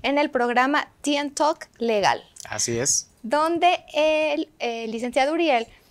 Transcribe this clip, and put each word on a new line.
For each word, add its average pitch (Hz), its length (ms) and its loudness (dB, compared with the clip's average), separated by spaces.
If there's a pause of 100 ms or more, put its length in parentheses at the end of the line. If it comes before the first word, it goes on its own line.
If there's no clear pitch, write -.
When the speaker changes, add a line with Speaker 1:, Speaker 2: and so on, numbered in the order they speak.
Speaker 1:
en 277 160 0
el 294 120 0
programa 247 600 0 (100)
T 294 160 0
N 285 140 -4
Talk 311 480 -2
Legal. 196 440 0 (280)
Speaker 2:
Así 117 280 -4
es. - 300 0 (140)
Speaker 1:
Donde 330 600 2 (120)
el, 311 640 0
el 226 320 -6
licenciado 247 420 0
Uriel 302 360 0 (220)